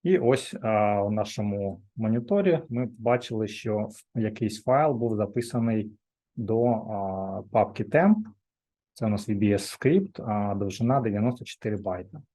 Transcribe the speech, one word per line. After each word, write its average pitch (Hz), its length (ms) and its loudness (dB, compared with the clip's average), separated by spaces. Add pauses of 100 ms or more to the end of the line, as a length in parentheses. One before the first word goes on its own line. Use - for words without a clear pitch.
І 180 140 4
ось, 127 440 2
а, 104 420 2
у 104 80 0
нашому 101 680 -4 (140)
моніторі 147 640 2 (100)
ми 123 160 -2
бачили, 113 640 -2
що 107 420 -4 (260)
якийсь 110 480 -2
файл 139 300 4
був 113 220 -2
записаний 110 760 -2 (440)
до, 113 300 0
а, 101 760 -2 (100)
папки 107 320 0
temp. 196 320 6 (760)
Це 117 120 -6
у 107 40 2
нас 104 200 -2
V 101 100 0
B 104 40 2
S 101 140 4
скрипт, 180 640 0
а, 104 360 -2
довжина 117 460 0
дев'яносто 110 440 0
чотири 107 320 -6
байта. 92 440 -8 (140)